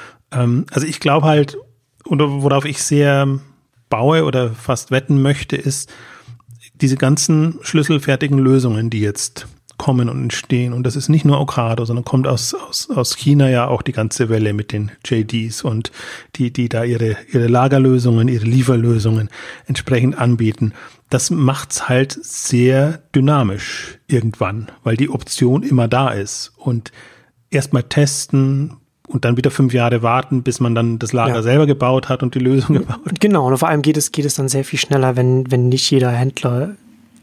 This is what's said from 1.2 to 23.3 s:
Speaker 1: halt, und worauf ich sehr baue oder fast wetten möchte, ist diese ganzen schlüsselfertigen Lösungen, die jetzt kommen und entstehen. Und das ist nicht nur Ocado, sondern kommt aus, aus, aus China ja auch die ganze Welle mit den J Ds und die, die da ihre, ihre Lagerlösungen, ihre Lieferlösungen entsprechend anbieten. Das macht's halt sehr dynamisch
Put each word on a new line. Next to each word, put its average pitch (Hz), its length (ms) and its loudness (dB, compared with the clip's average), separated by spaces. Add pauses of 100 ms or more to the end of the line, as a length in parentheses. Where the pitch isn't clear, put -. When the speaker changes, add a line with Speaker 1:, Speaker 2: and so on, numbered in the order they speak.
Speaker 1:
halt, 151 340 2 (460)
und 147 160 -2
worauf 139 460 0
ich 147 160 -8
sehr 143 460 2 (600)
baue 143 360 2
oder 127 260 0
fast 123 400 -6
wetten 135 300 2
möchte, 139 340 -2
ist - 360 -6 (800)
diese 135 240 0
ganzen 156 640 0
schlüsselfertigen 143 760 0
Lösungen, 123 500 2
die 110 120 -4
jetzt - 460 -6 (300)
kommen 123 320 0
und 131 120 -6
entstehen. 123 520 -2
Und 123 100 -6
das 123 120 -2
ist 139 140 -6
nicht 151 160 4
nur 143 140 4
Ocado, 113 460 -2
sondern 117 200 -4
kommt 131 220 0
aus, 127 260 -2
aus, - 380 -10
aus 127 260 -2
China 143 320 4
ja 123 180 2
auch 123 140 -2
die 127 120 -4
ganze 113 360 -2
Welle 107 240 0
mit 104 180 -6
den 104 200 -4 (120)
J 110 240 -2
Ds 113 360 -6
und 113 280 -4 (440)
die, 123 180 -2
die 120 160 -2
da 117 140 -2
ihre, 113 340 0 (160)
ihre 117 140 4
Lagerlösungen, 123 800 4
ihre 117 180 0
Lieferlösungen 113 840 2 (360)
entsprechend 127 540 0
anbieten. 113 540 0 (360)
Das - 220 -2
macht's 135 580 -2
halt 131 220 2 (100)
sehr 135 800 0 (140)
dynamisch 131 920 0